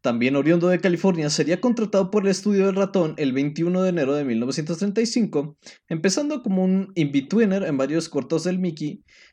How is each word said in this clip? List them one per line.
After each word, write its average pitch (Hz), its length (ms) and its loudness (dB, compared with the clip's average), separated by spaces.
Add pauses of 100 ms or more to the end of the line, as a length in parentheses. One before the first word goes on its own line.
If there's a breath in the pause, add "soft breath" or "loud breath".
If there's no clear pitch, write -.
también 123 340 2
oriundo 165 320 4
de 180 140 2
California, 170 480 2
sería 160 320 0
contratado 208 500 0
por 208 120 0
el 196 60 2
estudio 196 360 2
del 190 100 0
ratón 190 420 0
el 139 140 0
veintiuno 151 500 0
de 185 80 2
enero 143 240 0
de 147 120 -2
mil 117 160 0
novecientos 151 380 -4
treinta 202 200 -2
y 233 60 2
cinco, 156 520 -2 (300 loud breath)
empezando 196 560 -2
como 185 220 0
un 190 300 0
in-betweener 180 680 0
en 143 140 -2
varios 147 320 -2
cortos 151 340 -2
del 185 160 -2
Mickey, 156 460 -6 (280 soft breath)